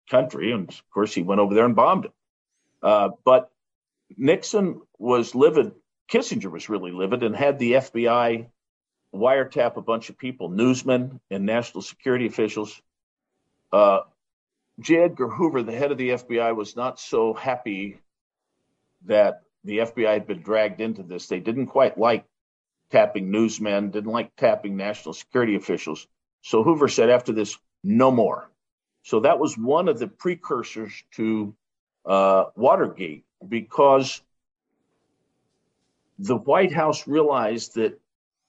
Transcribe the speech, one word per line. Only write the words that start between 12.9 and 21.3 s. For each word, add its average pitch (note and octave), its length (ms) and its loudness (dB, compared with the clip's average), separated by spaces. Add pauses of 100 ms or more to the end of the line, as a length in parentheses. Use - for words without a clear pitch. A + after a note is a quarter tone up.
Uh, G2+ 280 6 (800)
J. D#3+ 240 2
Edgar C3 240 0
Hoover, C3+ 340 -2
the A2+ 160 -8
head C#3+ 140 -2
of B2+ 80 -6
the B2 120 -4
F B2 160 -6
B A#2 120 -2
I, A#2 140 0
was G#2 220 -8
not B2 240 -8
so A2+ 360 -2
happy G2+ 640 -8 (1040)
that G#2 380 2 (200)
the G#2 180 -4
F A2+ 120 -4
B A2+ 140 0
I G#2+ 60 2
had G#2+ 120 -2
been F2+ 160 -8
dragged G#2 400 -2
into G#2+ 220 -6
this. F2 240 -12
They F#2 120 -6